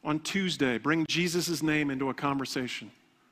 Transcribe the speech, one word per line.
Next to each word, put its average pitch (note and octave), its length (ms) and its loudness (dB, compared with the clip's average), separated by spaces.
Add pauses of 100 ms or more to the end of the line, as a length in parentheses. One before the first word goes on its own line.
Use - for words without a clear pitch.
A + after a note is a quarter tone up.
On D3+ 140 0
Tuesday, D3 580 0
bring D3+ 300 2
Jesus' E3 560 0
name D3+ 260 2
into C3+ 200 -2
a B2 40 -2
conversation. C3 800 -2 (400)